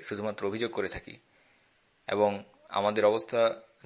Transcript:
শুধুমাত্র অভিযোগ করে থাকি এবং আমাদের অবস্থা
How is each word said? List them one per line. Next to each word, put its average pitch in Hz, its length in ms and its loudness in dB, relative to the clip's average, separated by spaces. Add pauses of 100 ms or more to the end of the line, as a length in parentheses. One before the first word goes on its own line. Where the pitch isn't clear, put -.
শুধুমাত্র 104 420 -6
অভিযোগ 113 260 -2
করে 98 160 -2
থাকি - 260 -12 (920)
এবং 104 220 2 (400)
আমাদের 104 340 2
অবস্থা 110 360 2 (460)